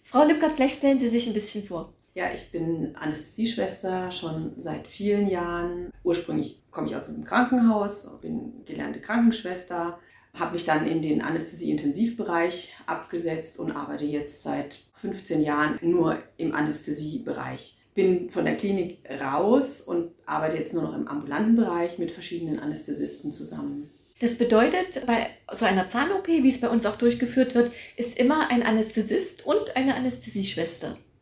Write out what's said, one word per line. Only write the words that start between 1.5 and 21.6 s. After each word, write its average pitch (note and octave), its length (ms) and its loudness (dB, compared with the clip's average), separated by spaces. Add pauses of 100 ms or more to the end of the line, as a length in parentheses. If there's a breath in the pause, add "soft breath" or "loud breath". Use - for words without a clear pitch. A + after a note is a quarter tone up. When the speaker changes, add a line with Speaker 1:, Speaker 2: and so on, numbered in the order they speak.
Speaker 1:
vor. E3 280 -10 (220)
Speaker 2:
Ja, F3+ 180 -4
ich - 180 -12
bin D#3+ 480 -2
Anästhesieschwester F#3 1120 -2
schon D#3+ 460 -6
seit - 280 -8
vielen G3+ 440 2
Jahren. F3 600 -2 (140)
Ursprünglich E3+ 680 -2
komme D3+ 180 -6
ich D3 100 -6
aus - 100 -8
einem - 160 -10
Krankenhaus, A3+ 880 2 (120)
bin - 440 -8
gelernte C#3+ 340 -8
Krankenschwester, F3+ 1000 0 (400 loud breath)
habe E3+ 140 -4
mich E3+ 140 -4
dann D#3+ 200 2
in D#3+ 160 0
den D3+ 200 0
Anästhesie-Intensivbereich E3+ 1500 -2 (140)
abgesetzt D#3+ 680 -4
und - 140 -4
arbeite D3 320 -6
jetzt D3 400 -2
seit C#3+ 360 -4 (140)
fünfzehn F3+ 480 -4
Jahren D3+ 400 0
nur E3+ 360 2 (180)
im D#3 180 -4
Anästhesiebereich. D3 1200 -4 (160 soft breath)
Bin F#3 360 4
von E3+ 140 -2
der D3+ 140 2
Klinik F#3+ 400 -2 (240)
raus F3+ 580 4
und E3+ 320 -4 (140)
arbeite D#3 320 -2
jetzt D#3 160 -4
nur D#3+ 100 0
noch D#3 100 -4
im D3+ 140 -4
ambulanten D3 480 2
Bereich E3+ 440 2